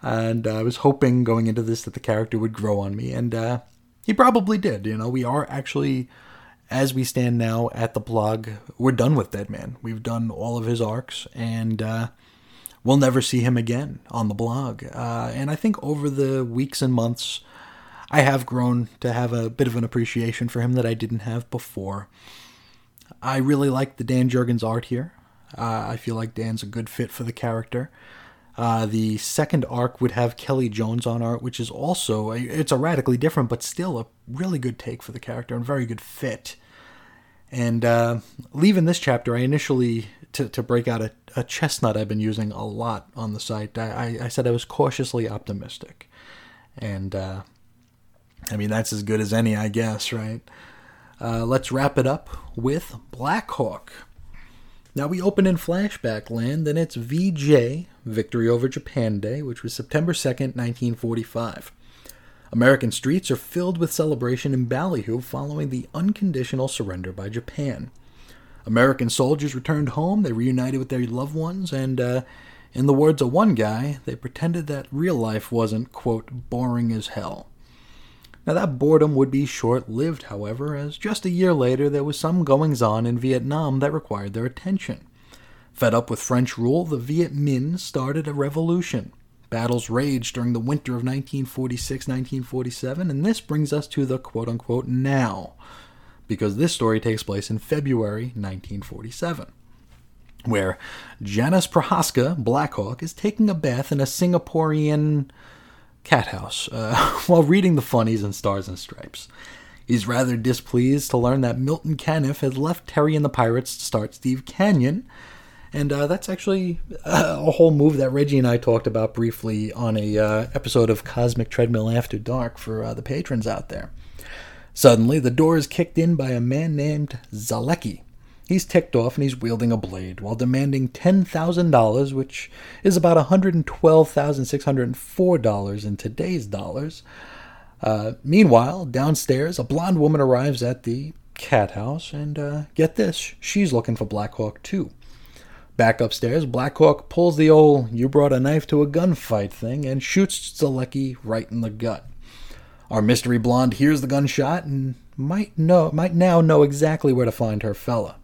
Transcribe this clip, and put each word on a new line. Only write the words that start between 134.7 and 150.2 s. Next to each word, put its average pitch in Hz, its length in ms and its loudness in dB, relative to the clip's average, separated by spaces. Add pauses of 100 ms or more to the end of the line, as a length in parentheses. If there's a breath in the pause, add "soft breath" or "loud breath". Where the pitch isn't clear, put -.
and 123 120 -4
four 180 400 2
dollars 104 480 0
in 101 140 -4
today's 160 480 -4
dollars. 101 560 -8 (800 loud breath)
Uh, 110 300 0 (120)
meanwhile, 151 640 6
downstairs, 139 720 0
a 123 60 -2
blonde 170 340 2
woman 151 200 6
arrives 131 440 4
at 123 220 -2
the 135 280 -4 (220)
cat - 380 2
house, 135 420 -8
and, 147 240 -6
uh, 147 240 -6 (120)
get 160 220 2
this, - 420 -2
she's - 320 0
looking 117 260 0
for 107 100 -4
Blackhawk 104 560 -6
too. - 300 -4 (840 loud breath)
Back 113 240 4
upstairs, 123 460 0
Blackhawk 139 640 2
pulls 170 260 4
the 156 140 6
old 147 420 8
"you 120 160 0
brought 143 240 6
a 127 80 2
knife 147 280 2
to 147 120 4
a 147 60 4
gunfight" 143 640 0
thing 131 320 -4
and 135 180 -2
shoots - 360 2